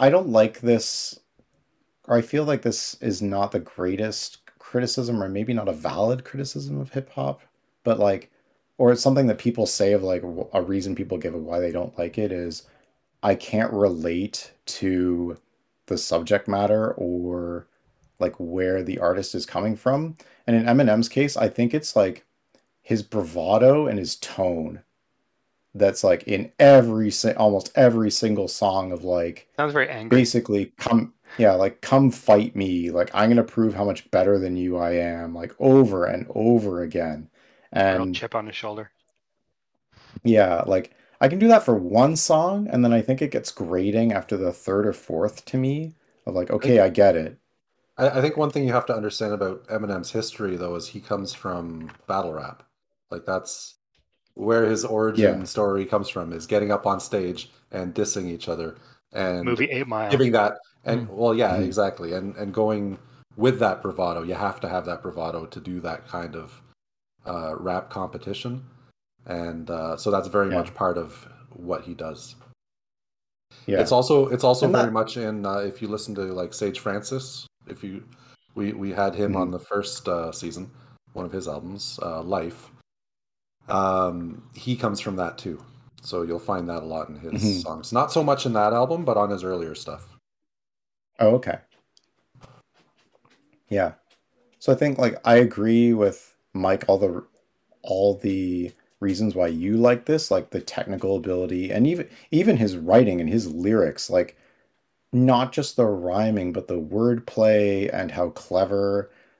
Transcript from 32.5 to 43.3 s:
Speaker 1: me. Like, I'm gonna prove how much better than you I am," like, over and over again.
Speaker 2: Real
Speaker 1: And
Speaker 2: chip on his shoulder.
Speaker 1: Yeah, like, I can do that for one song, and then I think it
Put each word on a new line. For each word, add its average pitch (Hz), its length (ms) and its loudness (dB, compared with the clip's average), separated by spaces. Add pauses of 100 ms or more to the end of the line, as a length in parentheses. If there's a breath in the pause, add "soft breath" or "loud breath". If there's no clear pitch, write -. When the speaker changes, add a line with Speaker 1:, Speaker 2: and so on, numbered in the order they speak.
Speaker 1:
me. 90 340 -2
Like, 87 240 0
I'm 104 160 4
gonna 117 140 6
prove 113 300 0
how 101 100 -2
much 95 260 -4
better 98 280 4
than 92 180 -2
you 90 220 -2
I 87 160 0
am," 85 400 -4
like, 85 260 -12
over 123 460 6
and 92 280 -4
over 107 480 2
again. 80 480 -6 (420 soft breath)
Speaker 2:
Real 95 340 2
Speaker 1:
And 90 80 -6
Speaker 2:
chip 117 220 -8
on 107 100 -6
his 104 80 -14
shoulder. 107 380 -12 (1300 loud breath)
Speaker 1:
Yeah, 104 440 4
like, 92 260 0 (280 soft breath)
I 135 80 6
can 170 120 0
do 226 80 6
that 226 160 8
for 120 100 4
one 107 420 4
song, 180 520 2
and 123 160 2
then 117 80 4
I 117 100 4
think 135 180 -2
it 147 120 -2